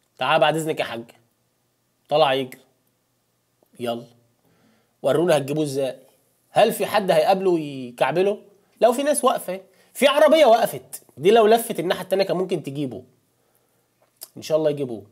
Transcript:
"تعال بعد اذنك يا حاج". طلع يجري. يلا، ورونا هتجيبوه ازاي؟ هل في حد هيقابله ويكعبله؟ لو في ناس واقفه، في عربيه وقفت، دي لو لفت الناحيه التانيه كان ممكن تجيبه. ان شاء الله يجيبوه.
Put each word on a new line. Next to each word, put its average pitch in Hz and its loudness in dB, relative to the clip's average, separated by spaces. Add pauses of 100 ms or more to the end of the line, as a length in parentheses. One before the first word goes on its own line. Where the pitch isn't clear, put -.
(180)
"تعال 147 2
بعد 151 4
اذنك 156 -4
يا 127 -4
حاج". 117 -10 (1040)
طلع 147 2
يجري. 135 -6 (1200)
يلا، 117 -8 (960)
ورونا 151 2
هتجيبوه 143 -4
ازاي؟ 135 -6 (500)
هل 214 2
في 196 -6
حد 196 -2
هيقابله 185 2
ويكعبله؟ 151 -2 (400)
لو 240 4
في 269 -4
ناس 294 -2
واقفه، 190 -2 (320)
في 254 2
عربيه 294 4
وقفت، - 0 (140)
دي 160 2
لو 226 6
لفت 220 0
الناحيه 185 -4
التانيه 190 -2
كان 165 -4
ممكن 180 -4
تجيبه. 135 -8 (1300)
ان - -18
شاء 156 -2
الله 156 0
يجيبوه. 123 -6